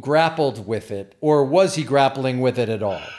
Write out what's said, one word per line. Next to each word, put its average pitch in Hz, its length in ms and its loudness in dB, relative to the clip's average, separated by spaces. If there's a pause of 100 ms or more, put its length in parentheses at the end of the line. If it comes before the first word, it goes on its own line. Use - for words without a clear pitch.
grappled 147 680 0
with 104 240 -6
it, 98 300 -10
or 151 240 4
was 170 320 2
he 156 80 -4
grappling 135 560 0
with 123 180 0
it 117 100 0
at 110 140 -4
all? 98 180 -4 (180)